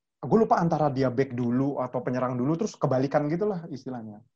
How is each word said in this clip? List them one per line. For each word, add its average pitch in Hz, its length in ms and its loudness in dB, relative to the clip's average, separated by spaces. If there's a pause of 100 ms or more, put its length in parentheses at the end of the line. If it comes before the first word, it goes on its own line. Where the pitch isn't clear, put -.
(200)
gue 151 180 2
lupa 226 200 4
antara 156 320 2
dia 131 200 2
back 127 220 0
dulu 127 480 0
atau 127 200 -4
penyerang 127 360 -2
dulu, 135 200 0
terus 208 200 -4
kebalikan 143 520 2
gitulah 175 400 -2
istilahnya. 120 520 -6 (160)